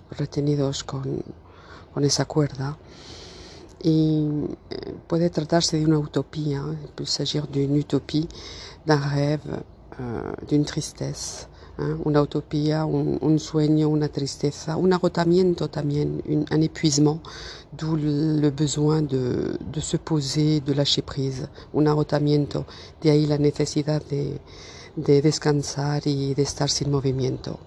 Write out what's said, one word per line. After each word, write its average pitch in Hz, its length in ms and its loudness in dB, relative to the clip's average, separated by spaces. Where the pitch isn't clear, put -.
retenidos 143 720 -2
con, 135 400 -6
con 139 120 0
esa 139 220 2
cuerda. 139 520 -2
Y, 156 460 4
eh, - 240 -10
puede 170 240 2
tratarse 165 460 0
de 156 80 2
una 156 120 6
utopía, 147 640 -2
il - 120 -16
peut 143 120 -6
s'agir 147 400 -4
d'une 139 280 0
utopie, 147 540 0
d'un 156 100 6
rêve, 143 680 -2
euh, 107 320 -6
d'une 147 160 2
tristesse, - 840 -8
hein, 147 260 -4
una 147 160 4
utopía, 151 640 0
un, 147 360 0
un 156 180 4
sueño, 156 500 4
una 151 180 2
tristeza, 143 720 -4
un 185 160 4
agotamiento 175 760 2
también, 147 600 -2
un, 151 200 2
un 151 120 2
épuisement, 151 580 2
d'où 156 240 -2
le, 151 420 0
le 147 120 4
besoin 151 500 2
de, 131 580 0
de 151 220 -6
se - 160 -2
poser, 151 640 2
de 143 140 -2
lâcher 139 260 2
prise, 135 480 -6
un 151 160 4
agotamiento, 147 760 2
de 156 100 6
ahí 151 140 6
la 147 120 2
necesidad 147 720 0
de, 139 300 -4
de 143 260 6
descansar 147 840 0
y 139 260 0
de 143 100 2
estar 143 260 0
sin - 200 -2
movimiento. 131 760 -2